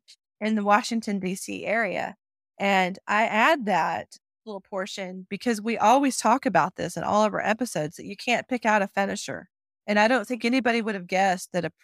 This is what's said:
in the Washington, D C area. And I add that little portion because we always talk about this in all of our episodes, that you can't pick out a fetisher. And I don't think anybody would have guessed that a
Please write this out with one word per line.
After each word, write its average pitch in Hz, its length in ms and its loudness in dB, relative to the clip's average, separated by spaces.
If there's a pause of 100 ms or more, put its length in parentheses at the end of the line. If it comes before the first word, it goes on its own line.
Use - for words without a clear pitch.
(400)
in 214 160 0
the 208 80 0
Washington, 208 560 0
D 190 160 -4
C 190 300 -10
area. 202 500 -4 (420)
And 190 480 0
I 214 200 2
add 240 400 2
that 170 520 -2 (280)
little 202 160 -12
portion 190 680 -10
because 208 320 -2
we 220 160 -4
always 254 380 6
talk 240 300 2
about 180 320 2
this 170 180 -6
in 165 80 -6
all 214 220 2
of 196 80 -2
our 170 80 -4
episodes, 202 560 -2
that - 80 -14
you 202 100 -10
can't - 320 -2
pick 247 180 -4
out 214 160 4
a 196 60 0
fetisher. - 640 -4 (360)
And 208 140 2
I 214 80 6
don't 233 180 2
think 240 200 -6
anybody 233 360 2
would 208 140 -4
have 180 120 -10
guessed 185 440 0
that 170 140 -2
a 160 80 -6 (100)